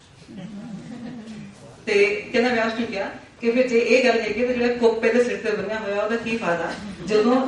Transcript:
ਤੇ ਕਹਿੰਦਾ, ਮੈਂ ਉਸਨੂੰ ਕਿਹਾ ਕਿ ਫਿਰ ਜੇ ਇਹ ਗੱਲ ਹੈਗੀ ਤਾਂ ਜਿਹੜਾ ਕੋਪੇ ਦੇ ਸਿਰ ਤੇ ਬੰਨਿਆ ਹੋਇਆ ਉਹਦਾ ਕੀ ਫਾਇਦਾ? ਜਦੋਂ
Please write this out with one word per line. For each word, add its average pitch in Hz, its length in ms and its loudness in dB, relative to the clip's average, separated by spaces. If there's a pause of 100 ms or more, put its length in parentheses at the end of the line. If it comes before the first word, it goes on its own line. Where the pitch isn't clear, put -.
(1900)
ਤੇ 202 200 4 (260)
ਕਹਿੰਦਾ, 240 180 2
ਮੈਂ 226 160 0
ਉਸਨੂੰ 233 220 -2
ਕਿਹਾ 196 220 -6 (320)
ਕਿ 233 100 2
ਫਿਰ 254 160 4
ਜੇ 233 120 4
ਇਹ 247 240 4
ਗੱਲ 233 180 4
ਹੈਗੀ 220 240 -2
ਤਾਂ 254 80 0
ਜਿਹੜਾ 240 200 0
ਕੋਪੇ 226 400 2
ਦੇ 240 100 4
ਸਿਰ 196 140 -2
ਤੇ 214 140 -4
ਬੰਨਿਆ 208 280 -4
ਹੋਇਆ 202 220 -2
ਉਹਦਾ 220 140 -2
ਕੀ 226 220 -4
ਫਾਇਦਾ? 170 340 -2 (360)
ਜਦੋਂ 214 280 4 (120)